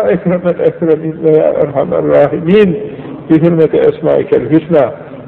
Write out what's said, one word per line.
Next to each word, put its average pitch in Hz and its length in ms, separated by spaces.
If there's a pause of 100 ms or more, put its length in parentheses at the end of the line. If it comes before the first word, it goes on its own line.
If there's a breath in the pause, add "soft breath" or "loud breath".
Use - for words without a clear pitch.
ekremel 175 500
ekremin 160 640
ve 156 140
ya 160 80
erhamer 147 580
rahimin, 160 760 (500 loud breath)
bi 160 120
hürmeti 165 360
esmaikel 143 720
hüsna. 156 440 (340 loud breath)